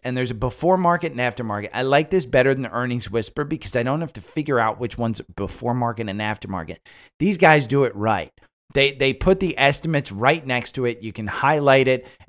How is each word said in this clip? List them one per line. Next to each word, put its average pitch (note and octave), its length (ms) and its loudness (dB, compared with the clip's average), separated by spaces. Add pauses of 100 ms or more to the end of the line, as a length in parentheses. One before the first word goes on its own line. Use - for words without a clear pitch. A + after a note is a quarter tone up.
and B2+ 100 -4
there's B2+ 160 -2
a B2 40 -6
before B2+ 420 0
market E3+ 360 0
and B2 80 -6
after B2 220 -2
market. G#2 300 -6
I A#2+ 80 -6
like C#3 300 2
this F3+ 160 2
better B2+ 260 4
than C3 120 -2
the A2 60 -10
earnings A#2+ 400 -4
whisper A2+ 320 -4
because D3 320 -6
I A#2+ 80 0
don't C#3+ 200 -2
have D#3 100 -8
to G#2 80 -16
figure C#3+ 400 -2
out A2 180 0
which A#2+ 200 -6
one's A2+ 240 -4 (120)
before A#2 380 -4
market A#2 380 -4
and G2+ 100 -6
after G#2+ 260 -6
market. E2+ 320 -8 (400)
These F3+ 200 2
guys D#3 280 6
do C3+ 180 2
it G2+ 120 -2
right. G2+ 340 0 (440)
They, C#3 180 4
they C3+ 220 0
put F#3+ 260 2
the E3+ 180 -2
estimates C#3+ 540 0
right C3+ 340 0
next B2 260 -4
to B2+ 120 -2
it. A#2+ 180 -2
You A2 80 -10
can G#2+ 160 -8
highlight C3+ 640 4
it, B2+ 180 0 (220)